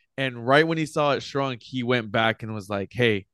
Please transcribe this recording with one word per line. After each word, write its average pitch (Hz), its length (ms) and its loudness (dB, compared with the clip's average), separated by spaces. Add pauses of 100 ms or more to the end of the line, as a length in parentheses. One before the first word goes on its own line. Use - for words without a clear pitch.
(160)
And 123 280 -6
right 143 220 6
when 165 120 0
he 156 80 0
saw 147 260 0
it 127 100 -2
shrunk, 135 400 -4
he 131 220 -6
went 120 260 0
back 113 320 0
and 110 120 -8
was 98 140 -10
like, 98 240 -4
"Hey, 110 420 2